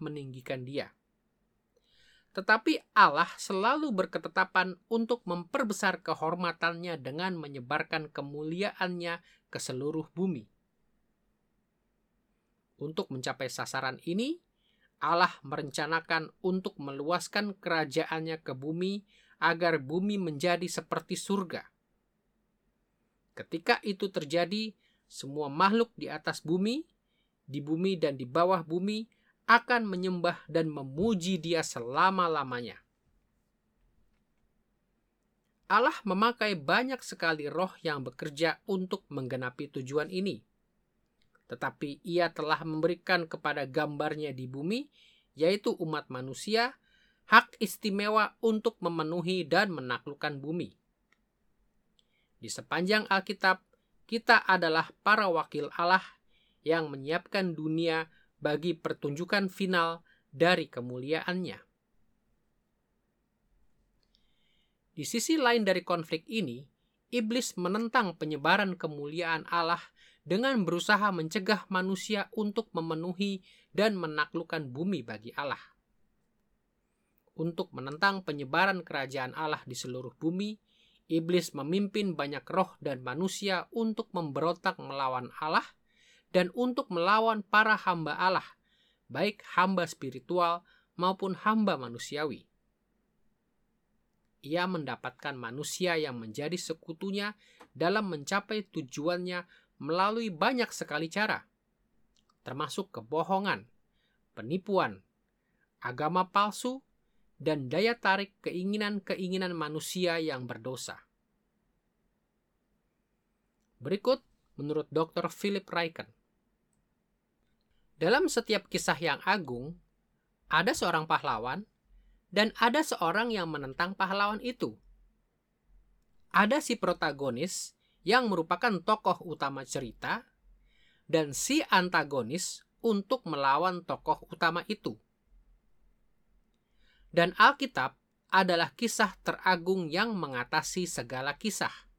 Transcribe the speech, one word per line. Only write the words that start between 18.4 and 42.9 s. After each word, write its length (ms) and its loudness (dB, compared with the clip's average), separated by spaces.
ke 160 -8
bumi 480 -2
agar 400 4
bumi 400 0
menjadi 480 0
seperti 560 -6
surga. 480 -4
Ketika 480 -2
itu 240 -2
terjadi, 640 -2
semua 480 -8
makhluk 480 4
di 80 -8
atas 320 -6
bumi, 400 0
di 160 -8
bumi 400 0
dan 160 2
di 80 -8
bawah 400 2
bumi 400 -2
akan 360 6
menyembah 600 -2
dan 240 0
memuji 720 0
Dia 240 0
selama-lamanya. 1120 0
Allah 320 4
memakai 480 2
banyak 480 0
sekali 480 -2
roh 320 -2
yang 240 -4
bekerja 640 -2
untuk 400 -4
menggenapi 720 -6
tujuan 320 -2
ini. 320 -4
Tetapi 560 -8
Ia 280 2
telah 320 -2
memberikan 600 0